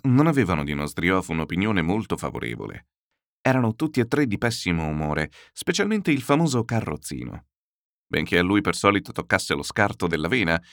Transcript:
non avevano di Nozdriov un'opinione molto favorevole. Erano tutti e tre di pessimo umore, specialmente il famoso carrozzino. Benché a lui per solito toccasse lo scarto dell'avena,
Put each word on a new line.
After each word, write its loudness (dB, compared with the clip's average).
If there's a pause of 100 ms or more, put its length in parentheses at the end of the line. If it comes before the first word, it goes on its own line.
non 6
avevano 2
di -4
Nozdriov 0
un'opinione 0
molto -2
favorevole. -8 (580)
Erano 2
tutti 0
e 2
tre 2
di -2
pessimo -2
umore, -2 (220)
specialmente 0
il 0
famoso 2
carrozzino. -6 (580)
Benché 0
a 4
lui 2
per -2
solito 0
toccasse -2
lo -2
scarto -2
dell'avena, 0 (100)